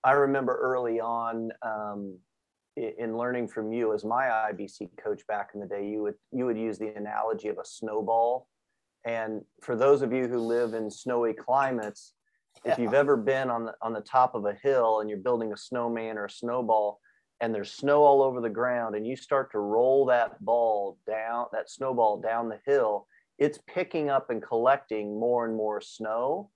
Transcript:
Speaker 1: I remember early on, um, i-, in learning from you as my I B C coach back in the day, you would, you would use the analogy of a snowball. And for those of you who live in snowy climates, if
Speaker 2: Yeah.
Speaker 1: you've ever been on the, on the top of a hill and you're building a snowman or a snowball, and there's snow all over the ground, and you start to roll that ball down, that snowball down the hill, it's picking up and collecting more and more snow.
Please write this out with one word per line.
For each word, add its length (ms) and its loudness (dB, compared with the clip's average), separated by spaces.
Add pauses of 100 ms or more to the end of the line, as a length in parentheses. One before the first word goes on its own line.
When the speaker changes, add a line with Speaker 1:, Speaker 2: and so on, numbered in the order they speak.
Speaker 1:
I 80 6
remember 460 4
early 420 0
on, 520 -4 (100)
um, 560 -8 (600)
i-, 200 -6
in 200 -4
learning 300 -2
from 240 -6
you 220 0
as 100 -4
my 260 0
I 220 0
B 160 -8
C 220 -14 (120)
coach 260 -6
back 260 -6
in 80 -10
the 40 -10
day, 220 -6
you 140 -4
would, 140 -4 (160)
you 140 -2
would 120 0
use 200 -4
the 180 -8
analogy 520 -4
of 100 -4
a 80 -12
snowball. 840 0 (580)
And 360 -4 (200)
for 140 -4
those 260 6
of 100 0
you 160 0
who 120 -2
live 340 -2
in 160 -4
snowy 440 -2
climates, 800 -2 (500)
if 140 0
Speaker 2:
Yeah. 60 0
Speaker 1:
you've 100 0
ever 240 6
been 320 0
on 160 -2
the, 160 -10
on 120 -4
the 80 -6
top 320 4
of 120 -4
a 80 0 (100)
hill 380 4
and 80 -4
you're 100 -6
building 320 0
a 60 -8
snowman 600 -4
or 80 -6
a 60 -10
snowball, 680 0 (420)
and 120 -2
there's 200 -6
snow 280 4
all 220 8
over 160 0
the 100 -2
ground, 460 -2
and 100 -4
you 120 -6
start 340 -2
to 80 -2
roll 460 4
that 380 2
ball 600 2
down, 460 -4
that 180 -6
snowball 520 2
down 260 -2
the 180 -8
hill, 420 2 (300)
it's 300 0
picking 420 -2
up 200 0
and 120 -2
collecting 760 0
more 260 2
and 80 -2
more 280 -2
snow. 760 -4